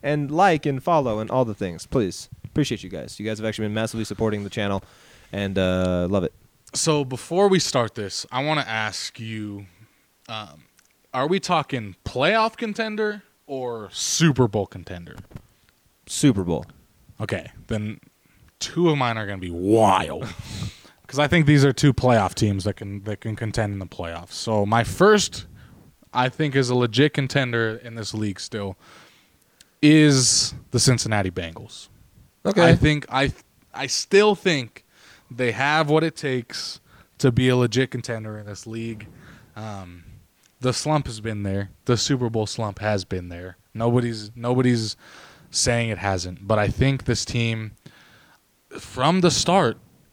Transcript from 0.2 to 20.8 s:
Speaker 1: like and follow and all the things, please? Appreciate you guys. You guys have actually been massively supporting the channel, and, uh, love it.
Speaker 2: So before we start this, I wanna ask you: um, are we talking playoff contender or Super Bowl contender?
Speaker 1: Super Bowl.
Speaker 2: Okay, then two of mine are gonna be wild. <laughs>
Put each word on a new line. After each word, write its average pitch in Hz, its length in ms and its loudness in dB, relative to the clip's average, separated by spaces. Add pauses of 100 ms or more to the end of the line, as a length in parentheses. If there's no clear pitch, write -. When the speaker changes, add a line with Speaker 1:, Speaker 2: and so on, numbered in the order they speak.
Speaker 1:
like 160 380 2
and 135 160 -2
follow 135 340 2
and 110 140 -6
all 127 120 4
the 110 120 -2
things, 87 320 -8
please? 101 420 -2 (160)
Appreciate 135 380 -2
you 90 80 -14
guys. 73 280 -12
You 104 60 -8
guys 107 140 -4
have 110 80 -4
actually 107 180 -4
been 104 80 -4
massively 110 320 -4
supporting 104 380 -2
the 101 80 -8
channel, 101 320 -4 (480)
and, 98 260 -4
uh, 92 540 0
love 98 120 0
it. - 100 -4 (420)
Speaker 2:
So 151 280 0
before 170 440 0
we 190 100 4
start 120 380 0
this, 101 360 -8
I 127 140 -4
wanna 151 220 0
ask 110 520 -6
you: 107 460 -10 (640)
um, 101 360 -14 (460)
are 127 140 -2
we 185 140 0
talking 131 560 -2 (100)
playoff 220 500 0
contender 214 680 -6 (240)
or 120 440 -8
Super 135 560 2
Bowl 101 200 -2
contender? 87 480 -14 (920)
Speaker 1:
Super 107 380 2
Bowl. 85 220 -2 (560)
Speaker 2:
Okay, 107 300 -6 (160)
then 107 320 -6 (600)
two 170 300 0
of 147 80 2
mine 117 200 0
are 110 80 -6
gonna 98 120 -6
be 90 140 -8
wild. 92 800 2
<laughs> - 760 -14